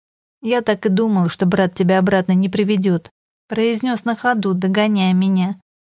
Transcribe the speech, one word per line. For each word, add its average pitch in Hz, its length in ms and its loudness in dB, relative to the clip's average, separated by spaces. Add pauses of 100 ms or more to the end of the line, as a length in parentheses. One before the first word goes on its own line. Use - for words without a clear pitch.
(400)
«Я 240 220 -2
так 214 240 -2
и - 20 2
думал, 196 400 2
что - 160 -4
брат 180 300 0
тебя 190 240 2
обратно 190 340 0
не 190 160 2
приведёт», 190 640 0 (360)
произнёс 226 600 -4
на 233 100 -2
ходу, 208 380 -2
догоняя 190 580 0
меня. 185 480 0 (340)